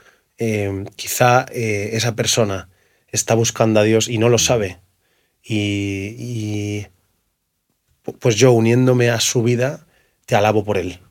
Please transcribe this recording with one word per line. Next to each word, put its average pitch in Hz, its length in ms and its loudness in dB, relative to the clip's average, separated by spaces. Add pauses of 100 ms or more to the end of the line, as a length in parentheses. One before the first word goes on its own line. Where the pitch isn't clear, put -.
(380)
Eh, 101 480 -2 (100)
quizá, 127 560 2
eh, 107 420 -4
esa 113 220 -2
persona 104 540 -2 (420)
está 110 220 -2
buscando 113 480 2
a - 20 4
Dios 110 240 2
y 120 120 -4
no 117 100 4
lo 120 80 4
sabe. 107 420 -2 (640)
Y, 101 720 -4
y, 104 720 -8 (1160)
pu-, - 160 -12
pues 117 160 0
yo, 127 160 6
uniéndome 120 580 4
a 113 100 -2
su - 240 -2
vida, 123 420 -2 (400)
te 123 100 0
alabo 104 280 2
por 98 140 -2
él, 87 220 -6 (100)